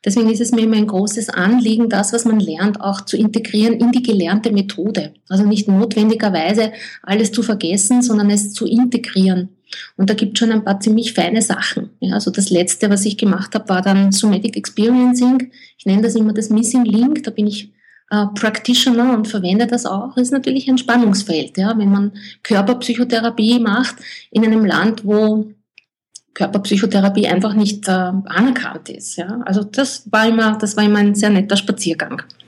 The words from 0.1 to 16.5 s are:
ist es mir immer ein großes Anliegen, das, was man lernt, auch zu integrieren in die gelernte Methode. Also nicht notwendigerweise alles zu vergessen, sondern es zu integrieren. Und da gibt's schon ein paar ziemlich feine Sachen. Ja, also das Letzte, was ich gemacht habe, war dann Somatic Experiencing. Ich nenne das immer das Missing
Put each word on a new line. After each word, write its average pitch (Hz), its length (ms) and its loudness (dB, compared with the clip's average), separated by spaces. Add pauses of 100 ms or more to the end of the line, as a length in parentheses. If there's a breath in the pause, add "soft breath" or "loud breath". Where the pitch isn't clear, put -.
ist 220 100 -2
es 233 100 -2
mir 226 100 2
immer 220 160 2
ein 214 100 2
großes 208 420 -4
Anliegen, 220 580 2
das, 208 260 -2
was 233 120 -2
man 220 140 2
lernt, 185 420 -2
auch 196 200 -4
zu - 140 -6
integrieren 214 600 0
in 240 160 2
die 247 100 2
gelernte 208 500 0
Methode. 196 640 -4 (160)
Also 190 140 2
nicht 208 240 2
notwendigerweise 214 1040 2 (300 loud breath)
alles 214 280 0
zu 233 120 -2
vergessen, 202 580 0
sondern 208 300 2
es 208 220 -2
zu - 120 -6
integrieren. 190 840 0 (480 loud breath)
Und 196 120 2
da 214 60 2
gibt's 214 240 -2
schon 226 120 2
ein 220 120 0
paar 196 160 -2
ziemlich 220 340 0
feine 190 300 0
Sachen. - 560 -4
Ja, 190 160 -2
also 208 160 -2
das 196 180 -4
Letzte, 180 400 0
was 202 160 2
ich 202 120 -4
gemacht 196 360 -2
habe, - 160 -6
war 185 140 0
dann 196 280 4
Somatic 208 460 0
Experiencing. 247 920 2 (260 loud breath)
Ich - 80 -12
nenne 196 160 4
das 226 140 0
immer 214 180 2
das 214 160 -4
Missing 240 360 2